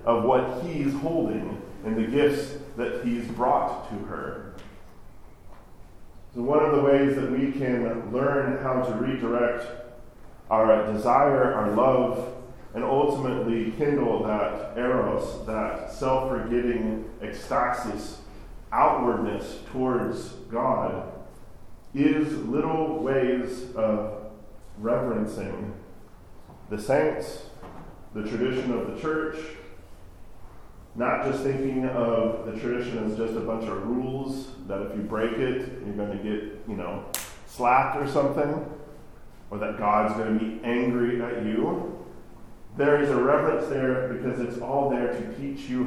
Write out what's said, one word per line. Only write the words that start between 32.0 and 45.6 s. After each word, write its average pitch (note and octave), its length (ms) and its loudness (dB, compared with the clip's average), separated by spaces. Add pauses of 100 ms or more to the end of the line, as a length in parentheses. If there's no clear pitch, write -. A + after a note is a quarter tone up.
the A2 140 -6
tradition A#2+ 400 -2
as G#2+ 180 -2
just A2 180 -2
a A2 60 -2
bunch A2+ 240 -2
of G2 200 -4
rules C3 680 -2 (160)
that G2 140 -4
if G#2 140 -6
you G2 80 -2
break A2+ 300 0
it, B2+ 360 -2 (160)
you're G2+ 100 -6
gonna G#2 200 -4
get, G#2 520 -6
you G#2+ 80 -6
know, F2+ 300 -6 (420)
slapped B2 500 4
or C#3 100 0
something, D3 580 2 (840)
or G#2 60 -6
that G#2 200 -4
God's G#2+ 360 4
gonna A2 260 2
be - 240 -2
angry A#2+ 580 2
at A#2 240 -2
you. - 460 0 (840)
There D3 240 6
is C#3 80 4
a C3 60 2
reverence C3+ 520 4
there B2+ 460 0
because B2 260 -2
it's A#2+ 220 -4
all C#3 280 2
there B2 240 2
to - 220 -6
teach C#3 340 -8